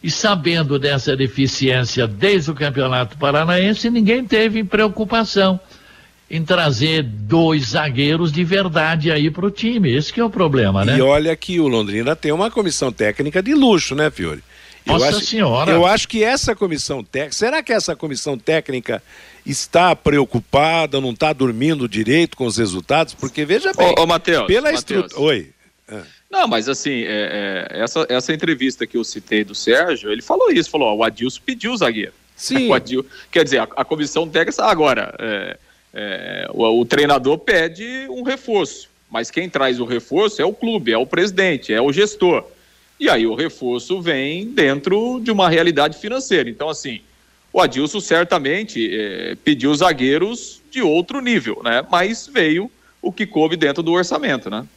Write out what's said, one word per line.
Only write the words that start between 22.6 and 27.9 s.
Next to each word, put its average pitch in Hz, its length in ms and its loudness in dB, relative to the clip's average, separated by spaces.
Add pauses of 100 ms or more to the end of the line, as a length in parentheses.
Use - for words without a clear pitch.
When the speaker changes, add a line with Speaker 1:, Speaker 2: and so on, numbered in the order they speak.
Speaker 2:
Porque, 143 300 -6
veja 285 300 0
bem, 175 240 4
Speaker 3:
Ô, 165 60 6
ô, 165 40 2
Mateus, 165 400 2
Speaker 2:
pela 262 240 2
Speaker 3:
Mateus. 302 80 0
Speaker 2:
estrutura. - 420 -4
Oi. 123 280 0 (380)
Ah. 107 140 -14 (300)
Speaker 3:
Não, - 160 2
mas 113 200 -2
assim, 131 360 -4
é, 101 680 -4
é, 92 120 -10
essa, 151 260 -2